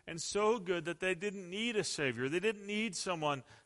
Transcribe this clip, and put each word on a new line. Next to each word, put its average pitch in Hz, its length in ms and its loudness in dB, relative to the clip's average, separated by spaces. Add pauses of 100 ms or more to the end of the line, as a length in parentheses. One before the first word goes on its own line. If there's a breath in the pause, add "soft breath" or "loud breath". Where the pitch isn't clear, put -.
and 165 160 -6
so 214 380 2
good 175 260 -2
that 170 140 -4
they 185 160 2
didn't 190 340 -4
need 220 260 0
a 196 80 4
Savior. 127 440 0
They 160 120 0
didn't 202 280 0
need 208 280 0
someone 151 480 0 (220 loud breath)